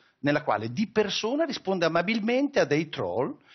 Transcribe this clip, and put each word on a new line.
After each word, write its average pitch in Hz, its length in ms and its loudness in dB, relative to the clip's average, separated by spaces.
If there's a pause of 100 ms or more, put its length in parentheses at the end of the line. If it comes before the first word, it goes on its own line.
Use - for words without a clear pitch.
(240)
nella 147 180 2
quale 117 300 -2
di 190 160 -2
persona 214 560 0
risponde 190 400 -2
amabilmente 220 760 0
a 175 60 6
dei 151 240 0
troll, 123 480 -4 (180)